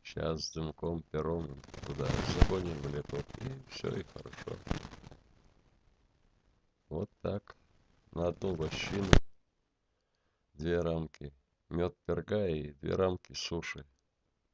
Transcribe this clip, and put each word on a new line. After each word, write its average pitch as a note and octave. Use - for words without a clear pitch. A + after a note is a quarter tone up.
Щас D#2+
с -
дымком, D#2+
пером D#2
туда C#2+
загоним F2+
в C#2
лепок, C#2+
и C3+
всё, -
и -
хорошо. -
Вот D#2+
так. F#2+
На E2+
одну F2+
вощину F#2+
две E2+
рамки D#2+
мёд E2+
перга F2+
и D2
две E2+
рамки F#2
суши. D#2+